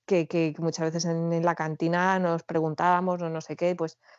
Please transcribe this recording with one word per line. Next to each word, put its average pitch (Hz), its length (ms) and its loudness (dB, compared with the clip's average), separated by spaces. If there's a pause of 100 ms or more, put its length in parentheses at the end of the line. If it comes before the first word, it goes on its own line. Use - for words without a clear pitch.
que, 170 220 2
que 160 320 0
muchas 165 340 -2
veces 170 120 -2
en, 165 280 0
en 165 120 2
la 170 100 2
cantina 170 640 0
nos 170 240 0
preguntábamos 175 800 0
o 170 80 -4
no 160 120 -6
sé 156 140 -10
qué, 175 200 0
pues 165 220 -4 (220)